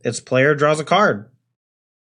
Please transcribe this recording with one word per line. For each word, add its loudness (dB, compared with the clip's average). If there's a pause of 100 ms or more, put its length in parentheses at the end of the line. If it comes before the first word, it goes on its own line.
Its -6
player 0
draws 0
a -8
card. 0 (840)